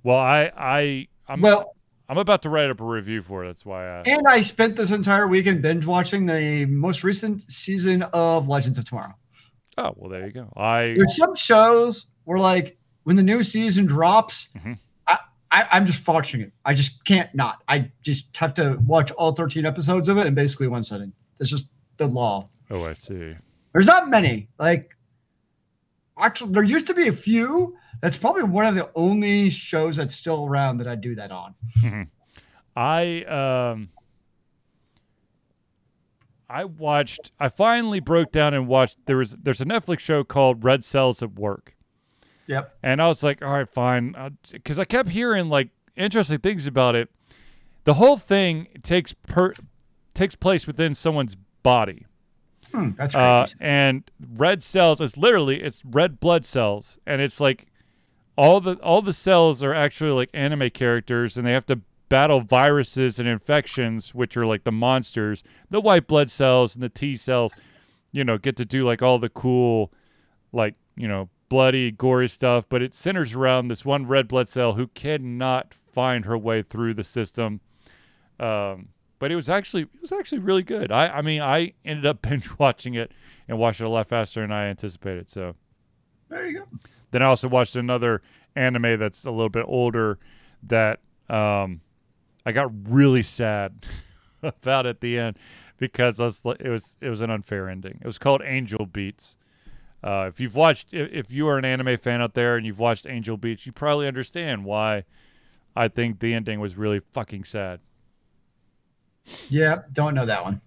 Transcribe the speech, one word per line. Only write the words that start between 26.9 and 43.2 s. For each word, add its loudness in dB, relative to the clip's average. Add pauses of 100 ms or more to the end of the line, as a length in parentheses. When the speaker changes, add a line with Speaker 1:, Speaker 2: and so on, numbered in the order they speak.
Speaker 2:
be 4
a 2
few. 0 (260)
That's -2
probably 0
one 2
of 2
the -4
only 2
shows -2
that's -6
still -4
around 0
that -8
I -8
do -8
that -14
on. -16 (260)
Speaker 1:
Mm-hmm. -2 (720)
I, -2
um, -4 (2500)
I -8
watched, -4
I -2
finally 2
broke 2
down 2
and -2
watched, 2
there 2
was, -2
there's -4
a -4
Netflix -2
show 0
called 2
Red 2
Cells 0
at -8
Work. -8 (720)
Speaker 2:
Yep. -8
Speaker 1:
And 0
I 4
was 0